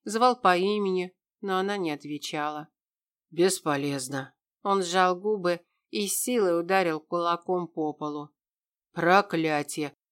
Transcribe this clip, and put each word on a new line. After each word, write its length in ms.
звал 360
по 160
имени, 580
но 180
она 180
не 140
отвечала. 800
«Бесполезно». 1040
Он 200
сжал 320
губы 460
и 180
с 140
силой 360
ударил 420
кулаком 680
по 240
полу. 380
«Проклятие! 1040